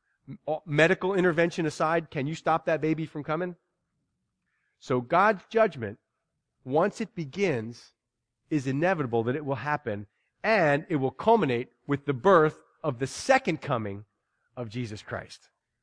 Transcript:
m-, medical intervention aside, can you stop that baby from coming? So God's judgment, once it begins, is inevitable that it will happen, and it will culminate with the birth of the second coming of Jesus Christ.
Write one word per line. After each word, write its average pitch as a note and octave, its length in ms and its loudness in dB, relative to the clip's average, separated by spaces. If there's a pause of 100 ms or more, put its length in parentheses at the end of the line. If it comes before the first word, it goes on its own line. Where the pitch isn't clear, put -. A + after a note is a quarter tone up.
(280)
m-, - 380 -8
medical E3+ 480 2
intervention E3+ 500 2
aside, D#3+ 460 -2
can C#3 160 -4
you D#3 80 -4
stop D#3+ 320 -2
that D#3 160 -2
baby D#3 240 0
from C#3+ 180 -10
coming? E3+ 320 -6 (1200)
So B2+ 200 -2
God's F3+ 480 2
judgment, D#3 500 -2 (640)
once D#3 380 0
it G#3 140 -10
begins, C3+ 800 -4 (580)
is C#3+ 160 0
inevitable C#3 580 0
that B2+ 120 0
it D3+ 100 -8
will C3+ 80 -4
happen, A2+ 520 -6 (360)
and E3+ 480 2
it E3 60 0
will C3 140 0
culminate D3 580 2 (180)
with C#3+ 180 -2
the C#3+ 80 0
birth D#3 460 4 (240)
of C3+ 160 -4
the C3 80 -4
second C4 560 0
coming G#2+ 420 -4 (540)
of A#2 100 -8
Jesus A2+ 320 -8
Christ. - 480 -12 (340)